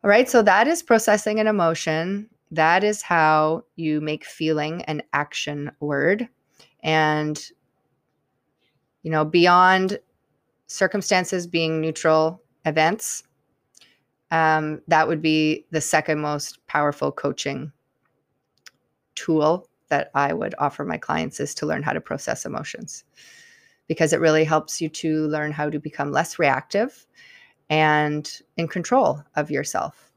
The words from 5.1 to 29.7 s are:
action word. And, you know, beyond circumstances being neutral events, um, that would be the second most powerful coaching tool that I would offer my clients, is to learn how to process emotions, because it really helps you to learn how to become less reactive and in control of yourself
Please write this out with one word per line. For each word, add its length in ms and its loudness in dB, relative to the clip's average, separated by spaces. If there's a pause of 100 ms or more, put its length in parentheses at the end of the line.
action 680 -6
word. 500 0 (540)
And, 600 0 (1600)
you 80 -8
know, 160 2
beyond 720 6 (680)
circumstances 800 -2
being 340 -2
neutral 600 0 (220)
events, 580 0 (1040)
um, 580 0
that 200 4
would 140 -2
be 500 2
the 100 -2
second 380 0
most 480 -6
powerful 440 -2
coaching 600 -6 (1400)
tool 520 0 (220)
that 240 -2
I 200 0
would 260 -6
offer 260 -4
my 120 -6
clients, 420 -6
is 160 -8
to 100 -8
learn 160 -4
how 120 -4
to 80 -4
process 440 -8
emotions, 580 -12 (840)
because 260 0
it 60 0
really 240 4
helps 360 0
you 100 -4
to 380 -2
learn 240 -4
how 200 -4
to 80 -6
become 320 -8
less 260 -4
reactive 680 -2 (640)
and 720 0 (160)
in 100 -4
control 560 0 (120)
of 140 -4
yourself 680 -6